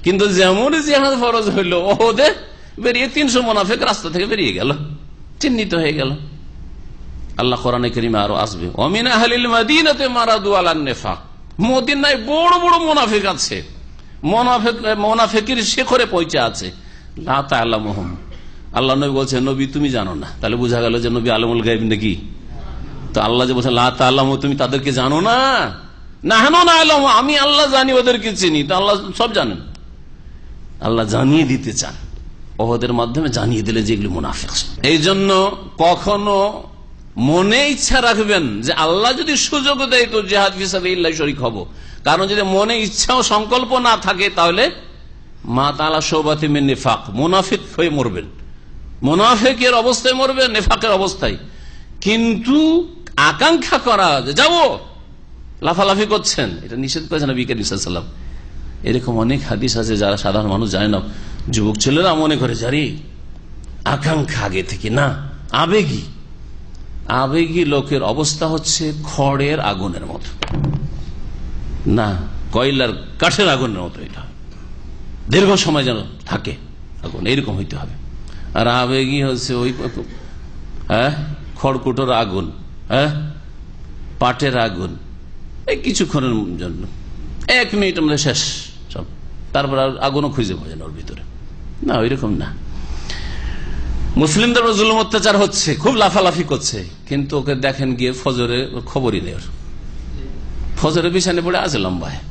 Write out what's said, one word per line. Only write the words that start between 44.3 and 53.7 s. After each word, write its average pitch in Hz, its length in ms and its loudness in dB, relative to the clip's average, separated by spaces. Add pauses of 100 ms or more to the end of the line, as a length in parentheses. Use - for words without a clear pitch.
তাহলে 180 400 2 (720)
মা 131 340 2
তা'লা 156 220 2
শোবাতি 156 480 0
মিন 147 160 4
নিফাক, 123 460 0
মুনাফিক 175 500 2 (160)
হয়ে 170 140 2
মরবেন, 117 340 -2 (800)
মুনাফিকের 233 720 4
অবস্থায় 247 400 2
মরবেন, 262 360 2
নেফাকের 214 400 2
অবস্থায়। 190 460 0 (640)
কিন্তু 240 880 2 (280)
আকাঙ্ক্ষা 240 640 4